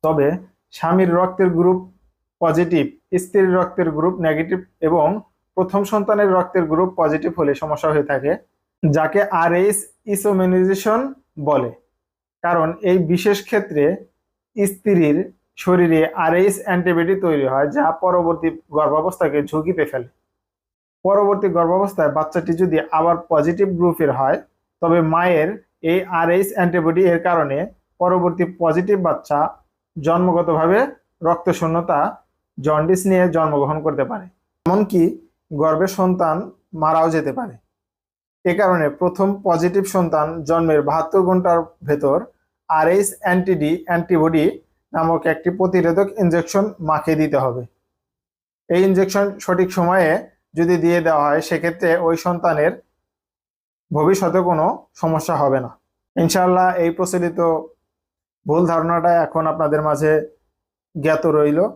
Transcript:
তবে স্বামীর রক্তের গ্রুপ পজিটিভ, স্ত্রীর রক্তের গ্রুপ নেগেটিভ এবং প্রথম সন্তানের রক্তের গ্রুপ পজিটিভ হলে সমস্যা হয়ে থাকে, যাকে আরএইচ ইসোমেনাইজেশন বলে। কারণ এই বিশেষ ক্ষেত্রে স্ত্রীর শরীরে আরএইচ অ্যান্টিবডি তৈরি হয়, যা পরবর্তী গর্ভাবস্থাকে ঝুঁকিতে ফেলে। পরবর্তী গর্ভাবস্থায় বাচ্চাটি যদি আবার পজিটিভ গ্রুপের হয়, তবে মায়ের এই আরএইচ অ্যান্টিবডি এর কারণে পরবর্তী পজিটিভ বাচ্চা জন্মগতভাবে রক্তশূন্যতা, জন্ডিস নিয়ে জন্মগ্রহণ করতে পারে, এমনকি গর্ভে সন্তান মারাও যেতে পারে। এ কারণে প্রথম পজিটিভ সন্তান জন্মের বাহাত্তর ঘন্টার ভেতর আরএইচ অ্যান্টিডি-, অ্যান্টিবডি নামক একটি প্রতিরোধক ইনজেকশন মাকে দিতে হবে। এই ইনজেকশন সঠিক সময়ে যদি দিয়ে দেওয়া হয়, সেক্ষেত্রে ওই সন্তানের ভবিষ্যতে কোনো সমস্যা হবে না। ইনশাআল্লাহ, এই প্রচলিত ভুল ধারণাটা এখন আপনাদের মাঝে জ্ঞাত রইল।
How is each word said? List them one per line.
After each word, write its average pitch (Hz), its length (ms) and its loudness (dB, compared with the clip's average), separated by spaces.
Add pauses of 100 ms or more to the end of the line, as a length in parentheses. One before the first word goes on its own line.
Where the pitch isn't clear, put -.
তবে 151 220 2 (500)
স্বামীর 175 420 2
রক্তের 185 400 2
গ্রুপ 185 200 4 (600)
পজিটিভ, 165 440 2 (380)
স্ত্রীর 190 340 2
রক্তের 180 400 0
গ্রুপ 170 180 0 (120)
নেগেটিভ 165 320 -2 (220)
এবং 160 260 2 (500)
প্রথম 185 280 -2
সন্তানের 208 520 0
রক্তের 180 340 0
গ্রুপ 175 200 0 (100)
পজিটিভ 156 360 0
হলে 147 160 0 (100)
সমস্যা 151 300 -4
হয়ে 147 180 0
থাকে, 139 220 -2 (500)
যাকে 156 380 2 (220)
আরএইচ 180 360 0 (360)
ইসোমেনাইজেশন 190 840 0 (480)
বলে। 127 220 0 (760)
কারণ 170 240 0 (220)
এই 185 80 4 (140)
বিশেষ 196 260 0 (100)
ক্ষেত্রে 196 340 -2 (760)
স্ত্রীর 190 600 2 (420)
শরীরে 175 420 2 (240)
আরএইচ 185 320 2 (100)
অ্যান্টিবডি 175 480 0 (100)
তৈরি 151 280 0
হয়, 139 240 0
যা 147 80 2 (200)
পরবর্তী 170 440 0 (280)
গর্ভাবস্থাকে 151 600 0 (120)
ঝুঁকিতে 156 400 -2
ফেলে। 123 180 -8 (960)
পরবর্তী 202 520 2
গর্ভাবস্থায় 175 600 0
বাচ্চাটি 165 360 -4 (100)
যদি 165 140 0 (220)
আবার 165 180 2 (140)
পজিটিভ 185 360 2 (120)
গ্রুপের 165 400 2
হয়, 135 200 0 (440)
তবে 170 160 2 (140)
মায়ের 170 380 2 (400)
এই 175 80 2 (220)
আরএইচ 180 360 0
অ্যান্টিবডি 175 460 0 (100)
এর 170 140 0
কারণে 156 300 0 (420)
পরবর্তী 175 460 0 (160)
পজিটিভ 175 360 0 (100)
বাচ্চা 147 320 -2 (580)
জন্মগতভাবে 170 840 2 (480)
রক্তশূন্যতা, 170 720 0 (600)
জন্ডিস 151 420 0 (100)
নিয়ে 180 140 4 (100)
জন্মগ্রহণ 151 500 0
করতে 143 260 -2
পারে, 190 160 -10 (400)
এমনকি 196 360 2 (480)
গর্ভে 160 380 0 (100)
সন্তান 180 380 0 (460)
মারাও 160 320 2
যেতে 160 180 -2
পারে। 220 220 -8 (880)
এ 180 160 0
কারণে 180 260 2 (140)
প্রথম 180 280 0 (200)
পজিটিভ 175 360 0 (100)
সন্তান 160 320 0 (220)
জন্মের 165 400 2
বাহাত্তর 160 400 0
ঘন্টার 180 300 2 (300)
ভেতর 147 300 0 (500)
আরএইচ 165 400 2 (120)
অ্যান্টিডি-, 180 640 0
অ্যান্টিবডি 165 580 0 (480)
নামক 165 340 0
একটি 160 220 -2 (100)
প্রতিরোধক 185 500 0 (140)
ইনজেকশন 170 420 0 (240)
মাকে 156 320 0
দিতে 147 240 0
হবে। 123 180 -4 (1080)
এই 170 200 2
ইনজেকশন 190 380 0 (180)
সঠিক 180 320 0
সময়ে 180 320 2 (500)
যদি 170 160 2 (100)
দিয়ে 170 220 4
দেওয়া 151 200 2
হয়, 147 220 2
সেক্ষেত্রে 170 420 -2 (160)
ওই 165 80 2 (100)
সন্তানের 170 480 0 (1160)
ভবিষ্যতে 180 580 0
কোনো 165 180 2 (340)
সমস্যা 160 420 -2
হবে 135 180 2
না। 120 100 -10 (460)
ইনশাআল্লাহ, 180 520 2 (160)
এই 170 120 2
প্রচলিত 175 440 -4 (1080)
ভুল 156 200 2
ধারণাটা 165 460 0 (120)
এখন 160 180 -2 (100)
আপনাদের 151 360 0
মাঝে 151 240 0 (840)
জ্ঞাত 156 300 -2 (120)
রইল। 151 240 2 (160)